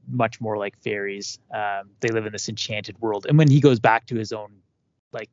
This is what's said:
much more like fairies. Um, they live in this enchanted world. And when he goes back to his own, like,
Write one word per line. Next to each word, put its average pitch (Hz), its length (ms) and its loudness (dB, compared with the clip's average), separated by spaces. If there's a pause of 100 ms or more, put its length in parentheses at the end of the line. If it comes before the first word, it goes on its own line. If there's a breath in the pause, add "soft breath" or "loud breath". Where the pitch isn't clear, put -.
much 123 320 -2
more 110 180 -4
like 101 240 -6
fairies. 101 580 -8 (120)
Um, 101 380 -6 (100)
they 120 100 -2
live 113 160 -2
in 107 60 -8
this 107 180 -10
enchanted 104 520 -8
world. 107 260 -4
And 147 100 4
when 156 120 6
he 139 100 8
goes 131 200 6
back 113 280 2
to 123 80 -6
his 110 160 -6
own, 107 200 -10 (600)
like, 110 220 -12